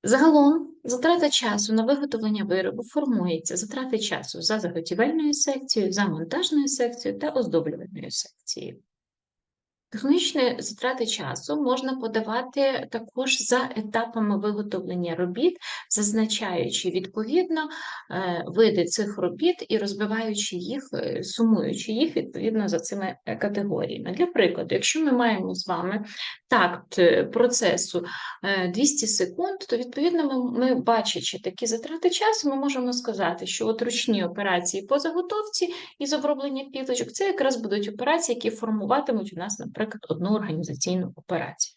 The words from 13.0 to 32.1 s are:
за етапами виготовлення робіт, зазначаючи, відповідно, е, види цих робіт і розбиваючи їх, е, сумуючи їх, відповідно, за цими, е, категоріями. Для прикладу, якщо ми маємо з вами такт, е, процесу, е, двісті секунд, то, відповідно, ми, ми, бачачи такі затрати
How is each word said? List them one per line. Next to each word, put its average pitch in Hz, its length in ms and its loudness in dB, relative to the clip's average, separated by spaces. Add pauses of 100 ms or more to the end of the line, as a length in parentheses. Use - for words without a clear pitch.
за 240 380 0
етапами 220 640 0
виготовлення 180 760 -2
робіт, 180 420 0 (340)
зазначаючи, 208 1000 0
відповідно, 285 800 -2 (420)
е, 180 360 -2
види 208 380 4
цих 202 340 -2
робіт 190 500 0
і 220 100 2
розбиваючи 208 760 -2
їх, 214 380 -6
е, - 300 -4
сумуючи - 680 2
їх, 285 240 2
відповідно, 214 520 0
за 170 100 0
цими, 190 380 -4 (100)
е, - 100 -4
категоріями. 202 760 -2
Для 330 140 2
прикладу, 175 480 2
якщо 311 300 2
ми 285 80 4
маємо 214 420 2
з 180 140 -8
вами 185 360 -2 (440)
такт, 185 500 2
е, 185 260 8
процесу, 233 800 2 (380)
е, 190 260 0
двісті 226 380 2
секунд, 330 520 -2
то, - 180 -2
відповідно, 302 480 0
ми, 254 340 0
ми, 254 160 4
бачачи 214 640 0
такі - 280 -6
затрати 294 440 0